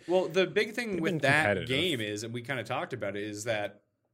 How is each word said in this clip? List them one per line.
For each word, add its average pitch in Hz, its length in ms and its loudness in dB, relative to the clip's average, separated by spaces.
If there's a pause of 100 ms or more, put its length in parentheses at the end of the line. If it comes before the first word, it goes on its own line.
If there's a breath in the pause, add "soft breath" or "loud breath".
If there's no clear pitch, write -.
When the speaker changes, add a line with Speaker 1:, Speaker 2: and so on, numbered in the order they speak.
Speaker 1:
Well, 180 200 4
the 175 180 4
big 196 280 0
thing 233 180 -4
Speaker 2:
they've 170 80 0
Speaker 1:
with 160 120 2
Speaker 2:
been 156 60 0 (120)
Speaker 1:
that 151 160 6
Speaker 2:
competitive. 98 220 2
Speaker 1:
game 139 340 0
is, 107 200 -4
and 117 120 -6
we 117 80 -6
kinda 123 220 -4
talked 143 280 -4
about 101 240 -4
it, 101 80 -4
is 104 200 -8
that 104 360 -2 (340)